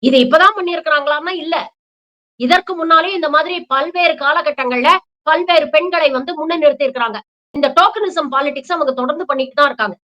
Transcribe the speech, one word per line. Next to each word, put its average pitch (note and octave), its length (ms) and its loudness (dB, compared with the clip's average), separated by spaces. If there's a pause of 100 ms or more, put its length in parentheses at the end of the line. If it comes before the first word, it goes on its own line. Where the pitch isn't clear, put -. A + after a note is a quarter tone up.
இது C4 200 4
இப்பதான் F4 340 4
பண்ணியிருக்கிறாங்களான்னா E4 840 -2
இல்ல, E4 140 -4 (840)
இதற்கு F4+ 400 0
முன்னாலே E4 380 2
இந்த D#4 180 -2
மாதிரி E4 200 0 (180)
பல்வேறு E4+ 500 0
காலகட்டங்கள்ல C#4+ 680 0 (380)
பல்வேறு E4 460 2
பெண்களை E4 420 2
வந்து C4+ 220 -6
முன்ன D#4+ 240 -4
நிறுத்தி C#4 240 2
இருக்கிறாங்க. A#3 320 -4 (360)
இந்த C#4+ 120 0 (100)
டோக்கனிசம் F4+ 560 0
பாலிடிக்ஸ் C#4 420 -2
அவங்க C#4+ 260 -2
தொடர்ந்து D4 280 -4
பண்ணிட்டு C4+ 300 -4
தான் C#4+ 120 4
இருக்காங்க. G#3 240 -6 (120)